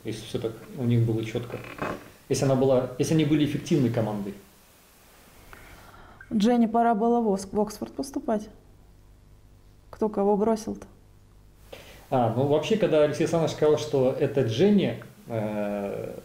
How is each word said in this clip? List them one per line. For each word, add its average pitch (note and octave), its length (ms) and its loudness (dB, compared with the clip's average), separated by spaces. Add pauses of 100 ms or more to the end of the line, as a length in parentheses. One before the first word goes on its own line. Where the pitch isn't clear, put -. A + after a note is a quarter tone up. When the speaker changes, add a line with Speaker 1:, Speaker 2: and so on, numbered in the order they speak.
Speaker 1:
если - 200 -8
все - 140 -6
так A2 120 -4 (260)
у C3 60 -6
них A#2+ 220 2
было A2 180 -2
четко? A#2+ 340 -8 (720)
Если C3+ 160 0
она C3+ 100 4
была, B2+ 440 2
если D3 160 0
они D#3 100 4
были D3+ 200 2
эффективной C3+ 440 0
командой? G#2 440 -4 (2000)
Speaker 2:
Дженни A#3 340 4
пора A#3 280 2
было A#3 260 2
в A3+ 60 0
Окс-, F#3+ 240 -2
в G3 80 -2
Оксфорд G#3+ 340 -4
поступать. A#3+ 560 -6 (1400)
Кто - 200 -2
кого G3+ 280 2
бросил-то? G#3+ 500 -2 (1200)
Speaker 1:
А, A#2 260 2
ну C3+ 120 2
вообще, D#3 300 2
когда D3+ 260 4
Алексей D3 200 0
Александрович D#3+ 320 0
сказал, D3+ 220 4
что C3 420 0
это C#3 220 0
Дженни, C#3 600 2 (240)
э, G#2 840 -4 (120)